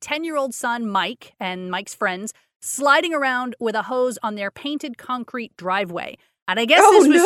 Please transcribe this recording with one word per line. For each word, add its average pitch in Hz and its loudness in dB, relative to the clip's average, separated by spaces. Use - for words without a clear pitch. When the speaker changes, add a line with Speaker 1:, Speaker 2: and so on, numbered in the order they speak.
Speaker 1:
ten-year-old 294 -6
son, 233 -4
Mike, 196 -4
and 185 -8
Mike's 190 -8
friends 196 -6
sliding 302 2
around 254 -2
with 220 -4
a 214 -2
hose 254 -2
on 214 -6
their 202 -6
painted 285 -10
concrete 240 -10
driveway. 180 -6
And 190 -2
I 233 0
guess 294 6
Speaker 2:
Oh, 427 10
Speaker 1:
this 381 8
was 339 6